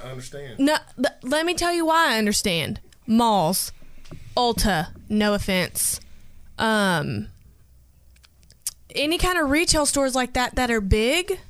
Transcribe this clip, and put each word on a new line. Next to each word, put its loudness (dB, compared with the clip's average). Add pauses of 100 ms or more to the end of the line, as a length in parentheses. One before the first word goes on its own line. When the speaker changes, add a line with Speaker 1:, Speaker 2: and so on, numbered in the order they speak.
(100)
Speaker 1:
understand. -12
Speaker 2:
No, 2 (200)
th-, -2 (140)
let 0
me 0
tell 0
you 0
why 4
I 2
understand. 0 (260)
Malls, 2 (640)
Ulta, 2 (200)
no 2
offense. -2 (580)
Um, 0 (1700)
any 0
kind 2
of 2
retail 4
stores 0
like -2
that -2
that 0
are 0
big 0